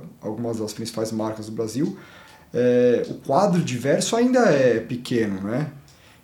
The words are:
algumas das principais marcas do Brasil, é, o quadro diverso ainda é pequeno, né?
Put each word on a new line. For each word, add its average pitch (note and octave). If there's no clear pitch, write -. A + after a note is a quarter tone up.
algumas A2+
das G#2+
principais A2+
marcas A2
do A2
Brasil, A2+
é, B2
o -
quadro F3
diverso C3+
ainda B3
é C3
pequeno, A2+
né? B2